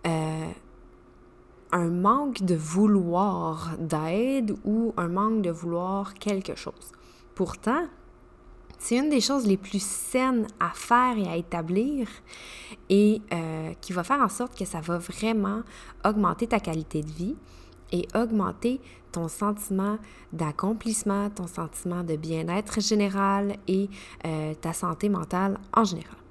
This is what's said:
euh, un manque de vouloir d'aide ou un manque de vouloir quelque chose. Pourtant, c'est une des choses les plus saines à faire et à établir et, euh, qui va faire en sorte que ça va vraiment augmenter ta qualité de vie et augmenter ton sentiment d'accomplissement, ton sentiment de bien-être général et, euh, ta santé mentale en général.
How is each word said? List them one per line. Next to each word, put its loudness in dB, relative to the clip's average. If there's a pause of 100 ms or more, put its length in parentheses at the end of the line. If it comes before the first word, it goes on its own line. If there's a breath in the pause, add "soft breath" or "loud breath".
euh, -2 (1200)
un 2
manque 4
de 4
vouloir 2
d'aide 0
ou 2
un 0
manque 2
de 2
vouloir -4
quelque -4
chose. -14 (420 loud breath)
Pourtant, -2 (880)
c'est -2
une 2
des 4
choses 2
les 4
plus -6
saines 0 (140)
à 0
faire 2
et 0
à -4
établir -2 (800 loud breath)
et, 6 (120)
euh, -4
qui -10
va -2
faire 2
en 4
sorte -6
que -4
ça -6
va -2
vraiment -2 (420 loud breath)
augmenter 2
ta 2
qualité -4
de -6
vie -4 (560 loud breath)
et 0
augmenter 0 (320 loud breath)
ton -4
sentiment -2 (340 loud breath)
d'accomplissement, 0
ton -8
sentiment -4
de 0
bien-être -2
général 2 (100)
et, 2 (360 loud breath)
euh, -2
ta -6
santé -2
mentale 0 (140)
en 8
général. -2 (160)